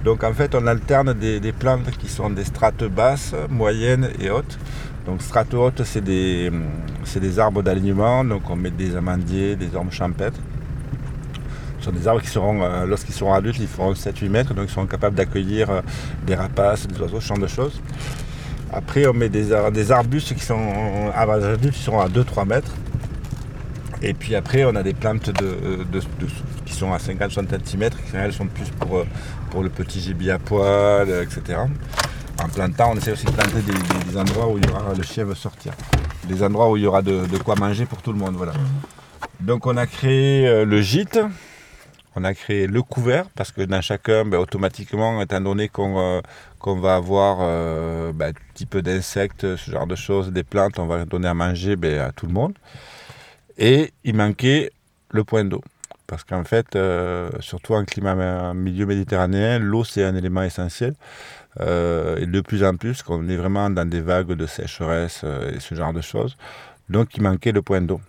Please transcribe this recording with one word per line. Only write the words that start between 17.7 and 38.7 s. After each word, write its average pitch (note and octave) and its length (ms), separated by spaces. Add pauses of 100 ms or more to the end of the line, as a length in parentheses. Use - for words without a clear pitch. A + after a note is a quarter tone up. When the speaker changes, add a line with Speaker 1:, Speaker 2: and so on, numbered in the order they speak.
Speaker 1:
Après, - 320
on B2+ 80
met A#2 160
des G#2+ 220
ar-, G#2+ 200
des G#2+ 200
arbustes C3 420
qui - 100
sont, G#2 680
à G#2+ 120
l'âge G#2+ 180
adulte, A2+ 320
qui - 60
seront A2 180
à F#2 80
deux, A2 160
trois G2+ 220
mètres. A#2+ 280 (1300)
Et G2+ 120
puis - 180
après, B2+ 320
on A2 100
a G2+ 60
des F#2 140
plantes G#2+ 340
de, F#2 640
de, F#2 80
de, - 280 (380)
qui - 80
sont F#2+ 180
à F2+ 60
cinquante, G2 320
soixante G2 220
centimètres, G2 460
qui, - 180
elles, G2 180
sont - 140
plus - 240
pour, F#2 260
euh, E2+ 80 (460)
pour F#2 100
le F#2 80
petit - 300
gibier F2+ 320
à F2+ 80
poil, G2+ 680
euh, F2+ 160
et F2 60
cetera. E2+ 380 (760)
En E2 40
plein F#2 240
temps, A#2 220
on - 20
essaie G#2+ 160
aussi A2+ 160
de A#2+ 40
planter A2 300
des, G2+ 120
des, F2+ 380
des F#2+ 60
endroits G2 300
où G#2+ 100
il G2 80
y - 40
aura, G2 260
le F#2 80
chien A2+ 200
veut G2 120
sortir. - 380 (540)
Des F#2 140
endroits G#2 300
où G#2 60
il G#2 60
y G2+ 40
aura F#2+ 160
de, F#2 240
de F#2 100
quoi G#2 180
manger G2+ 300
pour G2+ 160
tout A#2 100
le G#2 60
monde, F#2+ 180
voilà. F2 180
Speaker 2:
Mhm. - 920